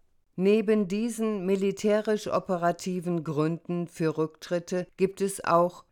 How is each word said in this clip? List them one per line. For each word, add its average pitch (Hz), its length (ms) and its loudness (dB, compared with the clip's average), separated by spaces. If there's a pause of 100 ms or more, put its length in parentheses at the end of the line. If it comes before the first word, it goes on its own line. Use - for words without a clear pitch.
(360)
Neben 208 500 4
diesen 214 600 -2
militärisch-operativen 185 1800 0
Gründen 160 640 -2
für 160 300 -2
Rücktritte 175 680 -4 (120)
gibt 190 240 0
es 196 200 -4
auch 170 500 2